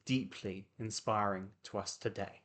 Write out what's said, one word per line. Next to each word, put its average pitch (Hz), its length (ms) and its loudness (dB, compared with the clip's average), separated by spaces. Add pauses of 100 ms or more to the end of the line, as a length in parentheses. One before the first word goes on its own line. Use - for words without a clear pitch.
deeply 98 600 0 (120)
inspiring 104 720 2 (140)
to - 140 -6
us - 200 -4
today. - 480 -2